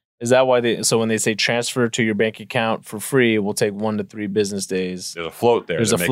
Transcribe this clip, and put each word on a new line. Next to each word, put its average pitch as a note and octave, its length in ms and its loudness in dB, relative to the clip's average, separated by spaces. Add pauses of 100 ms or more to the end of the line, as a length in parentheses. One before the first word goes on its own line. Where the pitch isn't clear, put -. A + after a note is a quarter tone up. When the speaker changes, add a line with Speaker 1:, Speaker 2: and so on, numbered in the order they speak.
(200)
Speaker 1:
is A#2+ 120 -2
that B2+ 160 6
why B2 120 4
they, A2+ 220 0
so A2+ 160 2
when A2+ 100 0
they A2 120 0
say A2 160 0
transfer A#2+ 520 0
to A#2 140 -2
your A2 140 2
bank A2 240 0
account A2+ 440 -2
for A2 160 -12
free, A#2+ 360 2
it G#2+ 80 2
will G2+ 100 -2
take G#2 220 0
one G#2+ 240 -2
to G2+ 40 -4
three G#2+ 220 -8
business G2 400 -2
days. F#2 480 -6
Speaker 2:
There's E2+ 140 -8
a D#2+ 40 -8
float - 360 2
there. E2+ 100 -4
Speaker 1:
There's G#2+ 140 0
Speaker 2:
They're A2+ 60 2
Speaker 1:
a - 20 -4
Speaker 2:
making - 120 0